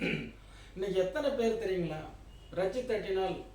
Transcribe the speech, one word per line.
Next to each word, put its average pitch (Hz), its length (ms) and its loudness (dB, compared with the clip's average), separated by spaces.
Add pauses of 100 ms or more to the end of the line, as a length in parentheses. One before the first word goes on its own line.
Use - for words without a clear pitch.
(720)
இன்னைக்கு 190 280 -2
எத்தனை 185 300 2
பேர் 226 320 4
தெரியுங்களா, 170 380 0 (540)
ரச்சி 190 260 2
தட்டினால் 190 560 0 (180)